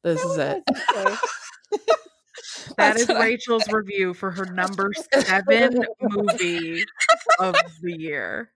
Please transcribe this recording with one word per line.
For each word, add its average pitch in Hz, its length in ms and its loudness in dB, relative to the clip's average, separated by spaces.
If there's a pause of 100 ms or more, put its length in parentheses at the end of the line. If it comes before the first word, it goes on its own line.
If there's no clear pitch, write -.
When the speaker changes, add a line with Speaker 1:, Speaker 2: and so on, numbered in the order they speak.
Speaker 1:
This 170 200 0
Speaker 2:
That - 20 -2
Speaker 1:
is - 20 -
Speaker 2:
one 539 140 -2
Speaker 1:
it. 143 280 -2
Speaker 2:
was 269 100 -2 (280)
okay. 427 160 0
Speaker 1:
<laughs> - 720 -2 (800)
Speaker 3:
That 208 180 4
Speaker 1:
That's 233 80 2
Speaker 3:
is 247 60 0
Speaker 1:
what - 80 2
I - 80 2
Speaker 3:
Rachel's 226 480 0
review 196 420 -2
for 190 160 -6
her 185 160 -6
number 185 440 -2 (120)
Speaker 1:
<laughs> - 100 -4
Speaker 3:
seven 247 720 4 (160)
movie 320 840 -2 (560)
of - 160 2 (260)
the 175 160 -4
year. 147 580 -6